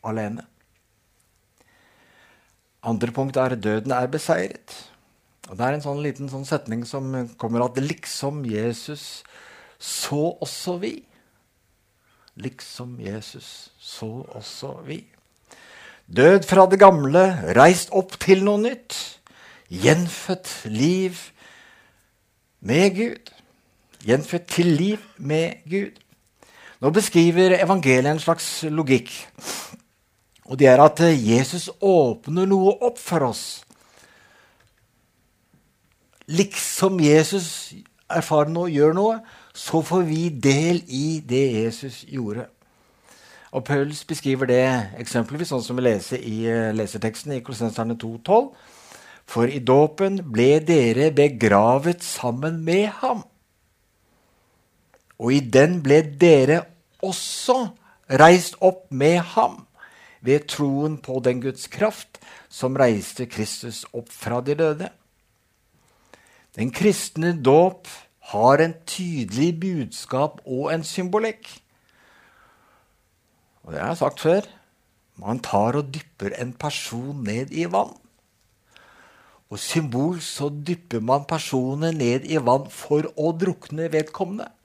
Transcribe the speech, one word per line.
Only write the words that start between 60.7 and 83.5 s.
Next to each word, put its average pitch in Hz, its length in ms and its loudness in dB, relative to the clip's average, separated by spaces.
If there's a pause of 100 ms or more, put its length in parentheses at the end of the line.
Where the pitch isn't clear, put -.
på 131 240 -6
den 127 180 0
Guds 131 260 -10
kraft - 540 -6 (280)
som 131 280 -4
reiste 120 500 0
Kristus - 580 -10 (100)
opp 117 140 -12
fra - 320 -6
de 139 140 -4
døde. 160 360 -2 (1700)
Den 123 140 -4
kristne 175 640 -2
dåp 156 520 4 (440)
har 127 300 6
en 165 120 0 (120)
tydelig 151 640 -4 (100)
budskap 151 840 -6
og 135 260 -6
en 165 120 -4
symbolikk. 214 640 -6 (2250)
Og 80 80 -14
det 76 80 -8
har 127 100 -6
jeg 170 80 -8
sagt 139 220 -4
før. 180 260 0 (720)
Man 110 240 -6
tar 113 320 0
og 143 160 -6
dypper - 480 -12
en 123 160 -10
person 139 720 -10
ned 117 260 -6
i 170 180 -4
vann. 196 220 -2 (1600)
Og 101 120 -14
symbol 156 600 -4
så - 260 -8
dypper 147 540 -8
man 143 240 0
personen 151 720 -4
ned 131 280 -2
i 156 160 -2
vann 131 300 0
for - 420 -4
å 156 220 -2
drukne 165 560 -6